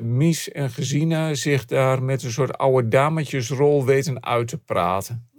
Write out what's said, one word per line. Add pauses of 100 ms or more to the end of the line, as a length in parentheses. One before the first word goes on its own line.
Mies
en
Gesina
zich
daar
met
een
soort
oude
dametjesrol
weten
uit
te
praten. (100)